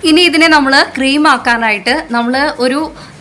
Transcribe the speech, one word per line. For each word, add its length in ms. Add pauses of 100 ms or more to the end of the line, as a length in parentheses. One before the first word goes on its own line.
ഇനി 200
ഇതിനെ 260
നമ്മൾ 320 (100)
ക്രീം 320
ആക്കാനായിട്ട് 760 (100)
നമ്മൾ 360 (120)
ഒരു, 280 (280)